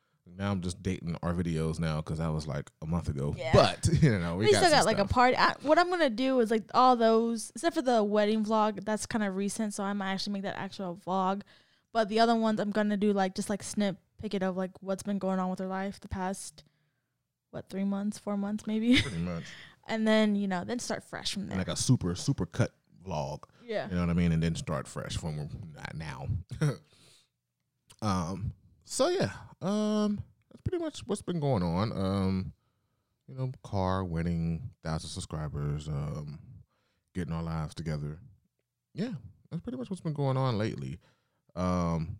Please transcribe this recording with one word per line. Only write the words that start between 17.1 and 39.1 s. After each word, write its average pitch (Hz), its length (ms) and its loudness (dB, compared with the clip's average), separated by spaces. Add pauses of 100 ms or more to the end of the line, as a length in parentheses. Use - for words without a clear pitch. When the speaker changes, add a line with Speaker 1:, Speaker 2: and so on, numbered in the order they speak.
Speaker 2:
what, - 180 -12
three 196 160 -2
months, 196 340 -2
four 202 180 -4
months, 208 300 -4
maybe? 220 300 4
<laughs> - 40 6
Speaker 1:
Pretty 175 160 -4
much. 170 260 -4 (440)
Speaker 2:
And 220 200 0
then, 220 280 6
you 202 120 0
know, 185 180 -2
then 233 140 -4
start - 240 -6
fresh - 300 -6
from 190 100 -4
Speaker 1:
And, - 80 -8
Speaker 2:
there. - 80 -2
Speaker 1:
like, 90 100 -2
a - 60 -4
super, 92 400 4
super 113 300 -2
cut - 280 -2 (320)
vlog. 76 380 -4 (200)
Speaker 2:
Yeah. 220 240 -6
Speaker 1:
You 90 80 -4
know 87 60 2
what 87 80 2
I 85 40 2
mean? 87 200 4
And 80 100 2
then 82 120 0
start 71 320 -6
fresh - 340 -8
when 78 160 -6
we're 73 100 -8 (340)
not - 140 -12
now. 139 320 -10 (320)
<laughs> 143 160 0 (1300)
Um, 95 520 -2 (300)
so, - 260 0
yeah. 359 220 0 (300)
Um, 208 580 0 (320)
that's - 120 -20
pretty 339 200 -4
much 302 220 -8
what's - 160 -4
been 175 180 -4
going 131 240 2
on. 90 280 0
Um, 95 600 0 (760)
you 131 80 -16
know, 131 160 -4 (120)
car, 95 400 0
wedding, 82 680 -2 (140)
thousand 80 260 -4
subscribers, 73 800 -6
um, 73 520 -6 (760)
getting 82 180 -6
our 82 80 -4
lives 80 320 -4
together. 76 460 -6 (760)
Yeah, 220 200 -4 (360)